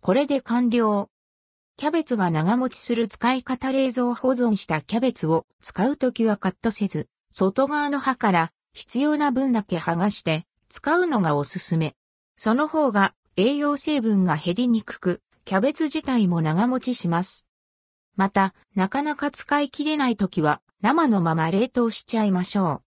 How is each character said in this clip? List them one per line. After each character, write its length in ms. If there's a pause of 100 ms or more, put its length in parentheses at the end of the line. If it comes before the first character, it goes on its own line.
こ 140
れ 100
で 160
完 300
了。 400 (640)
キ 80
ャ 60
ベ 120
ツ 120
が 160
長 260
持 120
ち 100
す 160
る 120
使 280
い 80
方。 280
冷 220
蔵 220
保 140
存 260
し 100
た 160
キ 160
ャ 20
ベ 140
ツ 140
を 180 (160)
使 260
う 80
と 160
き 140
は 120
カ 120
ッ 100
ト 120
せ 160
ず、 200 (260)
外 340
側 220
の 100
葉 180
か 160
ら 180 (220)
必 260
要 160
な 160
分 220
だ 100
け 140
剥 200
が 140
し 100
て 240 (220)
使 300
う 100
の 140
が 160
お 80
す 140
す 180
め。 180 (400)
そ 180
の 140
方 240
が 240 (220)
栄 180
養 220
成 240
分 240
が 100
減 200
り 120
に 160
く 160
く、 220 (240)
キ 100
ャ 60
ベ 120
ツ 120
自 160
体 260
も 140
長 260
持 140
ち 120
し 140
ま 160
す。 240 (680)
ま 120
た、 240 (220)
な 140
か 120
な 140
か 160
使 300
い 80
切 160
れ 100
な 140
い 80
と 100
き 140
は、 200 (200)
生 260
の 140
ま 120
ま 180
冷 180
凍 200
し 140
ち 140
ゃ 80
い 60
ま 120
し 140
ょ 140
う。 180